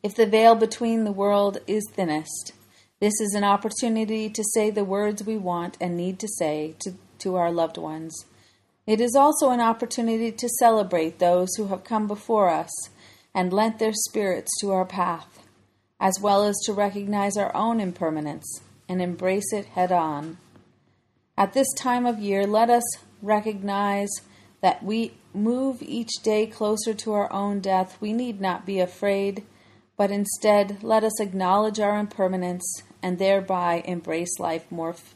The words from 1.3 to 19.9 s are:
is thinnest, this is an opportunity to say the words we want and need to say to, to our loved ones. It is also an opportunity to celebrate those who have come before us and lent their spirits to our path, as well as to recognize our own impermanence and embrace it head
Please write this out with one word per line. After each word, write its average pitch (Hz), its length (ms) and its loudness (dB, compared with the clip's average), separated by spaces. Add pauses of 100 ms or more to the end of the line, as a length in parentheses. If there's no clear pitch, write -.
is 214 260 -2
thinnest, 156 640 -4 (460)
this 208 200 2
is 202 140 -2
an 202 100 0
opportunity 220 880 0
to 214 140 -6 (100)
say 214 160 2
the 202 160 -2
words 208 380 -2
we 220 140 -4
want 175 440 -2
and 175 160 -2
need 185 220 -4
to 214 80 -6 (100)
say 151 440 -2
to, 185 120 -8 (240)
to 185 180 -4
our 170 160 2
loved 165 280 -2
ones. 160 460 -10 (600)
It 214 140 2
is 240 160 0
also 294 360 6
an 240 100 0
opportunity 226 720 0
to 233 160 -6 (100)
celebrate 180 580 4
those 180 380 4
who 208 120 -4
have 190 180 -6
come 214 200 -2
before 208 440 2
us - 400 -4 (440)
and 180 200 0
lent 220 260 2
their 220 140 0
spirits 202 680 -2
to 196 140 -2
our 185 100 2
path, 180 560 -6 (600)
as 190 200 0
well 202 220 4
as 208 220 0
to 214 80 -2
recognize 202 640 -2
our - 180 -2
own 226 240 0
impermanence 156 800 -6 (300)
and 185 120 -2
embrace 185 520 -2
it 202 140 -6
head 180 260 0